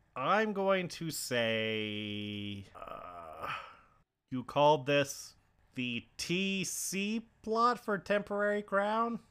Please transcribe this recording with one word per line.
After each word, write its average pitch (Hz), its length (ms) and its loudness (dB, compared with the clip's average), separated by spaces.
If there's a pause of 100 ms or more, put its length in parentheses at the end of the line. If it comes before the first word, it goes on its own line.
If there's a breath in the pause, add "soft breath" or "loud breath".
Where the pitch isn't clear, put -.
(160)
I'm 196 380 2
going 190 340 2
to 160 240 -6
say, 107 1500 -2 (100)
uh, 85 720 -10 (840 loud breath)
you 127 100 -2
called 147 440 6
this 143 480 2 (400)
the 123 300 -4 (120)
T 190 460 0
C 202 600 -4 (200)
plot 226 420 2
for 208 140 0
Temporary 208 640 0
Crown? 214 560 0 (120)